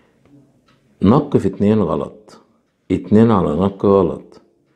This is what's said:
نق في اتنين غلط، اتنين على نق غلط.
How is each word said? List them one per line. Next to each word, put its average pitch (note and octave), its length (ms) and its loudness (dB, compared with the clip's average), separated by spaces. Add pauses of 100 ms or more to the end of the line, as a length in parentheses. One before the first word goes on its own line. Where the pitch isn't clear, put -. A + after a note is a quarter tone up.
(1000)
نق B2+ 360 2
في G2 100 -2
اتنين G#2 340 0
غلط، D2+ 600 -8 (500)
اتنين G#2+ 400 2
على D#2+ 240 0
نق G2 300 -4
غلط. F2+ 560 0 (340)